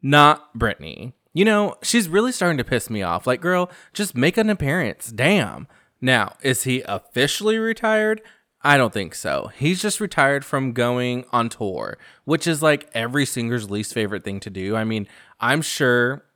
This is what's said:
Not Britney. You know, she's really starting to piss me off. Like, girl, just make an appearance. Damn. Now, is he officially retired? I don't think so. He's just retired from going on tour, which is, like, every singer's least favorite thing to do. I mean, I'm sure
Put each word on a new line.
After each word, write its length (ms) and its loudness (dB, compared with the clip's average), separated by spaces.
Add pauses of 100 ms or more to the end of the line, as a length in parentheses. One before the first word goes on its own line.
Not 580 6
Britney. 540 -4 (220)
You 100 4
know, 380 2
she's 260 0
really 240 2
starting 260 0
to 60 -2
piss 240 -2
me 140 -4
off. 240 -2
Like, 160 0
girl, 280 0 (220)
just 240 -6
make 220 2
an 120 2
appearance. 580 -2
Damn. 580 0 (340)
Now, 420 2
is 220 0
he 180 -2
officially 760 -2
retired? 640 -2 (400)
I 160 6
don't 160 2
think 200 -4
so. 400 -4
He's 280 -2
just 180 -4
retired 440 0
from 280 -2
going 600 -2
on 180 2
tour, 480 -8 (260)
which 220 0
is, 160 0
like, 320 2
every 320 0
singer's 440 -4
least 220 -4
favorite 320 -4
thing 160 -6
to 100 -14
do. 240 -4
I 100 0
mean, 220 -4 (320)
I'm 220 2
sure 640 0 (120)